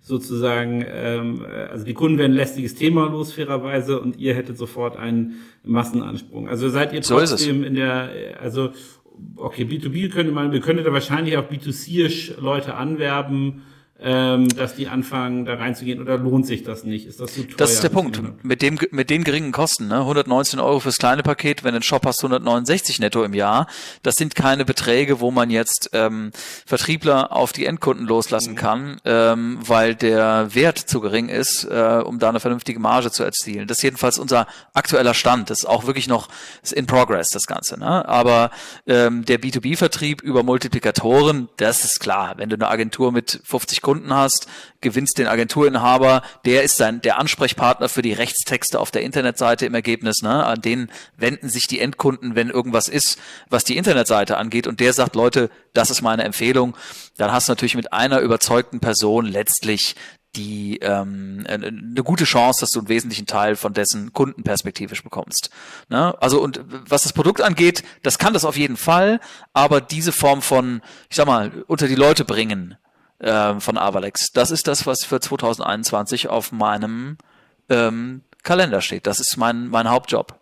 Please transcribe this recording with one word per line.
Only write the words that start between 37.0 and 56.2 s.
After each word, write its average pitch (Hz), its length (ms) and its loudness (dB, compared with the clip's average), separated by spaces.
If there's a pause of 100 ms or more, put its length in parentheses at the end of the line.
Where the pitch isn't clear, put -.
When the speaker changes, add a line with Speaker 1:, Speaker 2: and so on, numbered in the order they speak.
Speaker 2:
das - 160 -4
Ganze, - 340 -8
ne? 175 260 0
Aber, 120 460 4 (360)
ähm, 120 360 4
der 123 140 2
B 131 140 -4
two 127 100 -2
B-Vertrieb 147 600 0
über 127 220 2
Multiplikatoren, 127 1120 2
das 110 300 2
ist - 160 -2
klar. 95 340 -2
Wenn 104 140 -8
du 107 60 -2
eine 104 120 0
Agentur 113 460 0
mit - 320 -2
fünfzig - 400 -4
Kunden 143 300 0
hast, 135 320 2 (340)
gewinnst 131 380 0
den 120 80 2
Agenturinhaber, 131 960 4 (200)
der 127 200 4
ist 139 120 2
sein, 117 260 2
der 113 180 2
Ansprechpartner 127 680 0
für 123 140 -2
die 117 120 0
Rechtstexte - 640 -2
auf - 100 -2
der - 140 -2
Internetseite 127 640 0
im 120 80 -4
Ergebnis, 113 480 -2
ne? 131 200 2
An 113 160 0
den 117 300 -4 (280)
wenden 127 320 -2
sich 120 180 -2
die - 120 -4
Endkunden, 127 560 -2
wenn 117 140 2
irgendwas 120 380 0
ist, - 320 -2 (280)
was 120 160 0
die 127 140 -2
Internetseite 110 600 2
angeht, 113 280 -2
und 117 140 -6
der 123 120 6
sagt, 123 240 2
„Leute, 120 360 4 (220)
das 117 180 4
ist 120 100 -2
meine 113 220 0